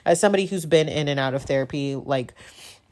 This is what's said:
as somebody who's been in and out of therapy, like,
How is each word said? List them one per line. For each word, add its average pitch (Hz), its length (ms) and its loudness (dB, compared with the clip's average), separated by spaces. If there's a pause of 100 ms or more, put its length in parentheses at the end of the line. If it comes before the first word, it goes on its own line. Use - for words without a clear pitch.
as 170 140 4
somebody 196 260 4
who's 180 200 -6
been 156 240 4
in 147 180 -2
and 139 120 -2
out 135 140 -2
of 135 100 -4
therapy, 139 520 -2
like, 131 380 -4 (580)